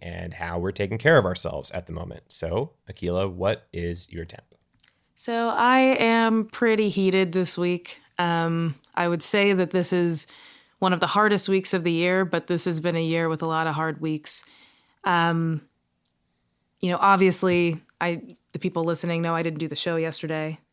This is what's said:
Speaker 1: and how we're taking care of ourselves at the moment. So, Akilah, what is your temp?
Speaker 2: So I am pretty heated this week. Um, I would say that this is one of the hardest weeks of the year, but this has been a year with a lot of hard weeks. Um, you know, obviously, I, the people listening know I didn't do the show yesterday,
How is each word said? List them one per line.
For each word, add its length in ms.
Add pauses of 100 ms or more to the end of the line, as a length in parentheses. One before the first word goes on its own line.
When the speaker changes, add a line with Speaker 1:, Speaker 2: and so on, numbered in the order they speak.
Speaker 1:
and 320
how 240
we're 140
taking 260
care 180
of 80
ourselves 460
at 160
the 80
moment. 340
So, 440 (140)
Akilah, 460
what 400
is 400
your 140
temp? 180 (720)
Speaker 2:
So 340
I 300
am 640
pretty 460
heated 420
this 240
week. 420 (200)
Um, 560 (200)
I 140
would 140
say 320
that 160
this 200
is 360 (540)
one 120
of 80
the 60
hardest 420
weeks 240
of 100
the 100
year, 340
but 200
this 200
has 120
been 160
a 80
year 280
with 100
a 80
lot 200
of 60
hard 280
weeks. 420 (580)
Um, 600 (1200)
you 80
know, 100
obviously, 800 (220)
I, 180 (320)
the 60
people 260
listening 380
know 120
I 80
didn't 180
do 80
the 80
show 200
yesterday, 640 (140)